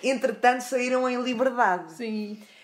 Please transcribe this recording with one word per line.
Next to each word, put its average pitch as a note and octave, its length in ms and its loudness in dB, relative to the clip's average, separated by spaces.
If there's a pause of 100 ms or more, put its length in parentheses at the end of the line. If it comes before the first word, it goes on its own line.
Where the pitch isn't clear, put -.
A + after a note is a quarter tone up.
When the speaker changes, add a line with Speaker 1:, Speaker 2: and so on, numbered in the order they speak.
Speaker 1:
entretanto B3 580 2
saíram B3+ 480 0
em B3 120 -2
liberdade. A#3+ 720 0
Speaker 2:
Sim. G#3+ 440 -6 (260)